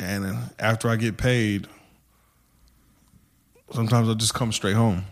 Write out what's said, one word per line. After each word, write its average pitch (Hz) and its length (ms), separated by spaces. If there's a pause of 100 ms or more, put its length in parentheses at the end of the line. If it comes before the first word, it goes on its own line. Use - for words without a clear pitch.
And 98 240
then 98 140 (200)
after 110 300
I 113 80
get 110 220
paid, 110 480 (2000)
sometimes 113 340
I'll 113 60
just 110 200
come 113 180
straight 101 240
home. 101 340